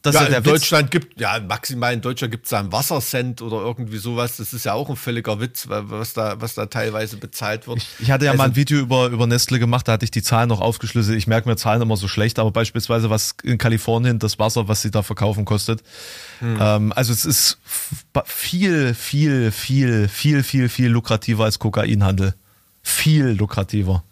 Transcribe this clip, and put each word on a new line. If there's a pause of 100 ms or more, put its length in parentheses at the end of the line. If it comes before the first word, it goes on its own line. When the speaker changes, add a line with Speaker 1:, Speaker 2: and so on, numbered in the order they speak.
Speaker 1:
Das
Speaker 2:
Ja,
Speaker 1:
ist
ja
der
Speaker 2:
in
Speaker 1:
Witz.
Speaker 2:
Deutschland
gibt,
ja,
maximal
in
Deutschland
gibt's
da
einen
Wassercent
oder
irgendwie
sowas.
Das
ist
ja
auch
ein
völliger
Witz,
wa-,
was
da,
was
da
teilweise
bezahlt
wird.
Speaker 1:
Ich, (120)
ich
hatte
ja
Speaker 2:
Also
Speaker 1:
mal
ein
Video
über,
über
Nestle
gemacht,
da
hatte
ich
die
Zahlen
noch
aufgeschlüsselt.
Ich
merke
mir
Zahlen
immer
so
schlecht,
aber
beispielsweise,
was (100)
in
Kalifornien
das
Wasser,
was
sie
da
verkaufen,
kostet. (580)
Speaker 2:
Hm.
Speaker 1:
Ähm,
also
es
ist
f-,
ba-,
viel,
viel,
viel,
viel,
viel,
viel
lukrativer
als
Kokainhandel. (480)
Viel
lukrativer.